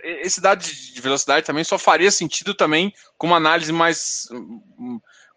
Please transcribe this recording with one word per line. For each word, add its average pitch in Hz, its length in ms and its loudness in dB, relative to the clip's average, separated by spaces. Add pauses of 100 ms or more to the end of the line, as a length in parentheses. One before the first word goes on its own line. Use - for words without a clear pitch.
é, 165 220 -8
esse 185 140 -4
dado 190 220 4
de, - 320 -12
de 123 60 -16
velocidade 139 440 0
também 151 200 -2
só 190 140 -2
faria 196 320 4
sentido 185 440 -4
também 170 380 2 (260)
com 156 80 -4
uma 170 100 4
análise 160 360 2
mais, 165 580 0
hum, 117 720 -14 (360)